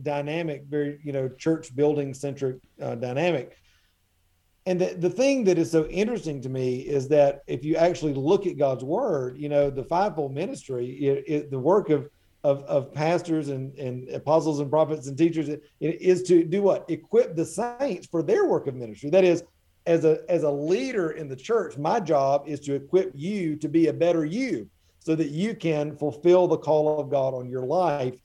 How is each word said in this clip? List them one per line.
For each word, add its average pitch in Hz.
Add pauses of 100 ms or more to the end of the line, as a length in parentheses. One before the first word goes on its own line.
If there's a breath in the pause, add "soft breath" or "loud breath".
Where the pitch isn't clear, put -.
dynamic, 143
very, 147
you 143
know, 135
church 160
building 147
centric, 135 (260)
uh, 123
dynamic. 131 (1080)
And 185
the, 185
the 180
thing 254
that 180
is 165
so 160
interesting 165
to 131
me 127
is 135
that 143
if 139
you 156
actually 160
look 180
at 147
God's 131
word, 139
you 147
know, 143
the 131
fivefold 160
ministry, 135
it, 139
it, 147
the 135
work 175
of, 139 (320)
of, 139
of 135
pastors 160
and, 135
and 127
apostles 147
and 143
prophets 151
and 139
teachers, 160
it, 151 (180 soft breath)
it 156
is 180
to 165
do 185
what? 190
Equip 170
the 160
saints 240
for 165
their 247
work 190
of 131
ministry. 120
That 185
is, 175 (420)
as 165
a, 156 (100)
as 170
a 147
leader 175
in 151
the 131
church, 175
my 175
job 143
is 147
to 139
equip 180
you 165
to 151
be 160
a 143
better 165
you 170 (300)
so 165
that 151
you 185
can 151
fulfill 175
the 160
call 151
of 139
God 135
on 123
your 127
life. 147